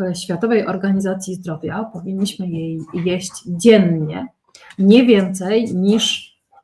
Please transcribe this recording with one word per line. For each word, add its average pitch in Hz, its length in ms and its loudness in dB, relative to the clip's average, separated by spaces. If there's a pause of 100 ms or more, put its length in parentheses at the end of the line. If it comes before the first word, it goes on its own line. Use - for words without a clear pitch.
(140)
Światowej 208 540 -2
Organizacji 190 680 -4
Zdrowia 170 480 -8 (100)
powinniśmy 190 540 -6
jej 165 320 -6 (140)
jeść 180 520 -6
dziennie 175 840 2 (520)
nie 214 260 6
więcej 196 680 0
niż 202 600 -2 (280)